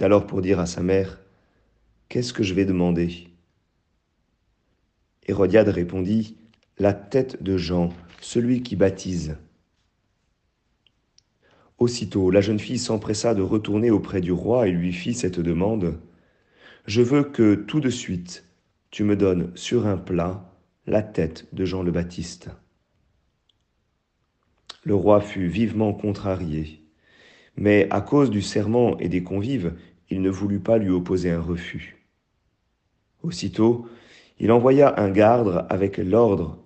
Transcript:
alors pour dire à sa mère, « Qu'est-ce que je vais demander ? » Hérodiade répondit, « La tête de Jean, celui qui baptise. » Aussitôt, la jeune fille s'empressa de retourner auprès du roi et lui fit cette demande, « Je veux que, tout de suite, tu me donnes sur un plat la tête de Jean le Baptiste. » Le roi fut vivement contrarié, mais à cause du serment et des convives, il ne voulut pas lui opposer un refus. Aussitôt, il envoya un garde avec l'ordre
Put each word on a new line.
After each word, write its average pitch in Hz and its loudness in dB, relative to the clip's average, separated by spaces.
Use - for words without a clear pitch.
alors 101 4
pour 95 -4
dire 92 2
à 87 0
sa - -6
mère, « 92 0
Qu'est-ce 123 -4
que 113 -2
je 92 -2
vais 98 4
demander ? » 87 0
Hérodiade 101 2
répondit, « 95 -2
La 98 2
tête - -4
de 95 -2
Jean, 87 -2
celui 120 -2
qui 101 -8
baptise. » 90 -2
Aussitôt, 104 0
la 98 6
jeune 104 0
fille 120 -6
s'empressa 110 -2
de 95 -2
retourner 107 0
auprès 101 0
du 87 -2
roi 104 0
et - 0
lui 87 -2
fit 117 -6
cette 90 -4
demande, « 87 -2
Je 107 2
veux 143 4
que, 107 4
tout - -2
de 127 0
suite, - -8
tu - -4
me 104 2
donnes 92 2
sur 113 -2
un 98 0
plat 90 -4
la 107 0
tête - -6
de 95 -4
Jean 92 -4
le 87 -2
Baptiste. » 85 -6
Le 107 0
roi 101 4
fut 95 -4
vivement 107 0
contrarié, 87 -4
mais 104 4
à 98 0
cause 139 2
du 104 0
serment 110 0
et 85 -4
des 90 -2
convives, 98 -4
il 95 -2
ne 95 2
voulut 101 -2
pas 113 2
lui 101 -2
opposer 90 0
un 85 -2
refus. 85 -8
Aussitôt, 117 0
il 101 2
envoya 131 6
un 101 2
garde 107 4
avec 98 -2
l'ordre 95 2